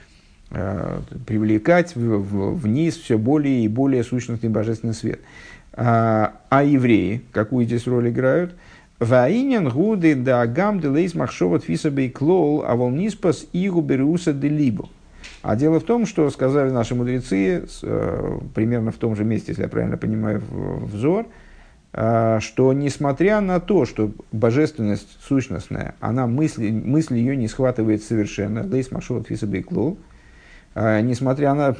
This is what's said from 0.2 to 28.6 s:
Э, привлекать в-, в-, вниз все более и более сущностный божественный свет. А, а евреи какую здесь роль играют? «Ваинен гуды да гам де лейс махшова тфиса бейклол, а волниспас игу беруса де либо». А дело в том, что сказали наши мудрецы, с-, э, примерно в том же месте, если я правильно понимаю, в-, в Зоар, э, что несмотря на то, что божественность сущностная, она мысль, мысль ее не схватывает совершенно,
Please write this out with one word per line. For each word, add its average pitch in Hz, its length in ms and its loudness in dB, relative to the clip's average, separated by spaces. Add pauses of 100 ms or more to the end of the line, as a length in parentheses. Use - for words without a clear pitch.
Э, 95 520 -6 (260)
привлекать 107 680 2
в-, 123 40 -4
в-, 101 560 -2
вниз 147 420 0
все 113 220 0
более 135 440 2
и 110 40 2
более 127 360 2
сущностный 117 460 -4
божественный 110 460 -2
свет. - 240 -6 (560)
А, 113 600 2 (140)
а 139 140 4
евреи 120 680 2
какую 117 340 0
здесь 117 220 -2
роль 123 220 0
играют? 135 440 0 (460)
«Ваинен 165 720 2
гуды 165 440 2
да 123 320 2
гам 185 340 0
де 151 80 -2
лейс 165 280 0
махшова 165 440 0
тфиса 160 300 -2
бейклол, 147 760 2
а 120 120 0
волниспас 147 800 0
игу 175 280 0
беруса 143 520 2
де 139 160 -2
либо». 135 380 0 (540)
А 104 140 0
дело 151 240 2
в 156 40 0
том, 233 220 0
что 151 240 0
сказали 135 400 2
наши 123 240 0
мудрецы, 127 720 0
с-, - 140 -18
э, 104 580 -4 (140)
примерно 113 380 0
в - 60 -12
том 113 180 -2
же 104 80 -2
месте, 107 300 -2
если 101 100 -4
я - 40 -2
правильно 113 300 -2
понимаю, 110 500 -2
в-, 90 380 -8
в 107 100 -8
Зоар, 170 300 0 (680)
э, 113 460 2
что 131 320 2
несмотря 143 720 0
на 185 180 0
то, 175 260 2
что 107 260 -2 (200)
божественность 113 840 0 (100)
сущностная, - 720 -4
она 120 280 -2
мысль, 117 440 0
мысль 127 460 0
ее 120 160 2
не 123 140 -2
схватывает 110 560 0
совершенно, 107 600 -2